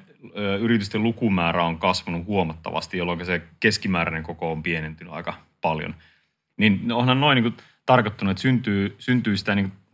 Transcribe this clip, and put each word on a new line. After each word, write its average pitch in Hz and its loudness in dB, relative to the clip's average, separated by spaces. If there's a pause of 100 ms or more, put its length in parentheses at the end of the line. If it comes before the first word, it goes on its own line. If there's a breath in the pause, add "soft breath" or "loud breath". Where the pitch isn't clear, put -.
(360)
ö, 101 -2
yritysten 107 0
lukumäärä 92 2
on 82 -2
kasvanut 87 -2
huomattavasti, 87 -4
jolloin 87 -4
se 87 -4 (180)
keskimääräinen 85 0
koko 82 -6
on 78 -6
pienentynyt 78 -8
aika 80 -10 (260)
paljon. 82 -4 (600)
Niin 104 2
no 117 -2
onhan 127 2
noin 143 4
niinku 113 -2 (240 soft breath)
tarkoittanut, 113 4
että 92 -2
syntyy, 107 2
syntyy 113 2
sitä 101 -2
niinku 98 0 (220)